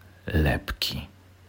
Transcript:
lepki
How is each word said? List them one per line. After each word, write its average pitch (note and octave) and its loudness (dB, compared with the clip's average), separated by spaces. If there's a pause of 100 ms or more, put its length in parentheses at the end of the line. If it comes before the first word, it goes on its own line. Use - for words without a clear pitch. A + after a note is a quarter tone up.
(280)
lepki - 0 (420)